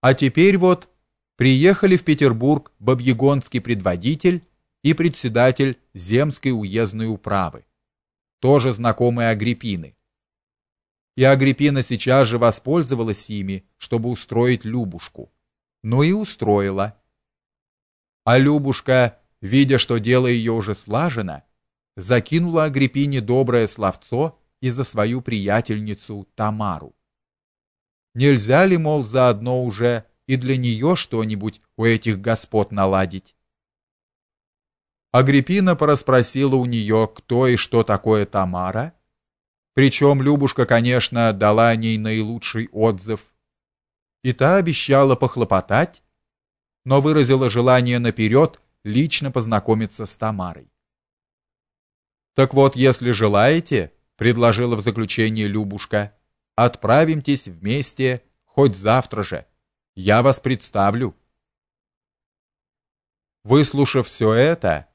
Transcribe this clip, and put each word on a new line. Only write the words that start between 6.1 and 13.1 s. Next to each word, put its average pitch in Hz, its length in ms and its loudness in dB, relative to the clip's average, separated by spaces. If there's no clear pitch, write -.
уездной 110 560 -4
управы, 98 580 -6
тоже 131 320 2
знакомые 117 580 0
Агриппины. 107 680 -4
И 131 80 0
Агриппина 139 580 4
сейчас 123 460 2
же 117 100 -2
воспользовалась 120 920 -2